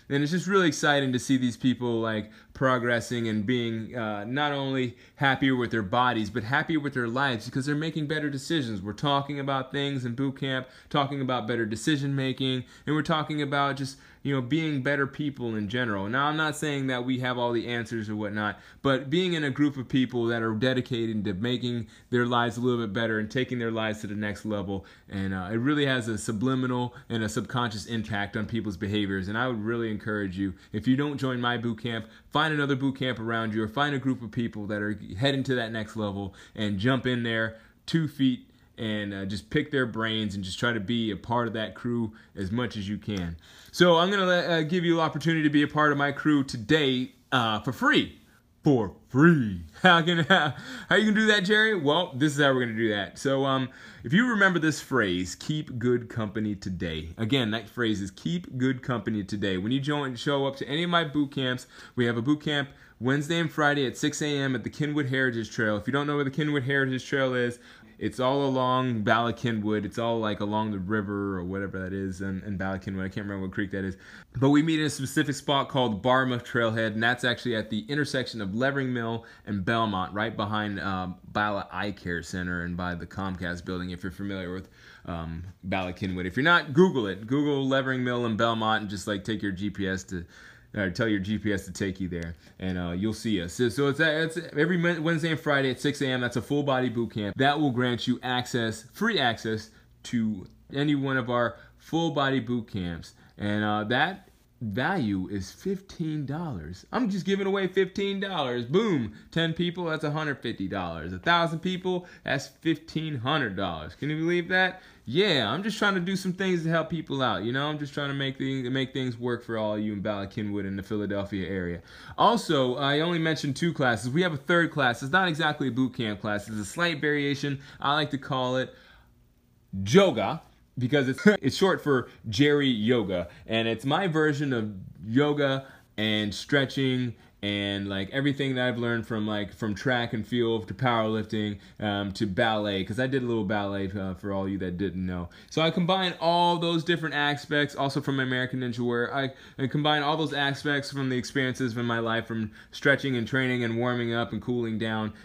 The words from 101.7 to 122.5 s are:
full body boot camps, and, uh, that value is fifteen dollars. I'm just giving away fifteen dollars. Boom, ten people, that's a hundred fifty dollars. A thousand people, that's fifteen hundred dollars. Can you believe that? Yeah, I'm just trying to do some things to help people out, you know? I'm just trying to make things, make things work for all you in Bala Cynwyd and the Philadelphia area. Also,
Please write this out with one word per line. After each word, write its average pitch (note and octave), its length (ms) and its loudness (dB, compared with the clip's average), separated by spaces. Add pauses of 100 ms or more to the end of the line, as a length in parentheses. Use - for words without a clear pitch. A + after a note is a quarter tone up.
full D#3+ 360 0
body C3+ 260 2
boot A#2+ 320 -2
camps, F2 440 -6 (220)
and, G#2 280 0
uh, G#2+ 240 2
that D3+ 400 0 (320)
value A2 680 0
is F#2+ 220 -6
fifteen D#3+ 760 -6
dollars. B2 680 -8
I'm A#3+ 180 2
just F#3+ 160 -2
giving G3 220 2
away G3 180 2
fifteen G3 540 0
dollars. C#3 440 -2
Boom, D3 500 2 (180)
ten E3 220 2
people, F3 320 -2
that's D#3 180 -2
a D3 80 0
hundred D3+ 280 -2
fifty G2 280 -4
dollars. F2 440 -4
A F#2 60 -6
thousand E3 420 2
people, F3+ 460 -4 (160)
that's C3+ 240 -2
fifteen D#3 680 -4
hundred A#2+ 400 0
dollars. E2+ 400 -4
Can - 120 -4
you D#3 100 -2
believe E3+ 320 0
that? F#3 320 2 (240)
Yeah, C#3+ 440 4
I'm E3+ 140 -2
just G#3+ 120 -2
trying G3+ 180 4
to F#3 60 2
do F#3 140 0
some F#3+ 180 0
things F#3 300 0
to D#3+ 60 0
help E3 200 2
people D3+ 320 -4
out, G#2+ 220 2
you A#2 100 -2
know? C#3 140 0
I'm D3+ 140 -2
just C#3+ 120 -8
trying C#3+ 180 -4
to C#3 40 -4
make C3+ 240 -2
things, C3+ 320 -2
make C3 220 0
things B2+ 260 -2
work A#2+ 240 -2
for A2+ 160 -4
all G#2+ 180 0
you G#2+ 180 -2
in G2 80 -4
Bala G2+ 260 -4
Cynwyd G2+ 400 -4
and G2 100 -4
the F#2+ 60 -6
Philadelphia G2+ 640 -2
area. F2 320 -4 (360)
Also, D3 600 4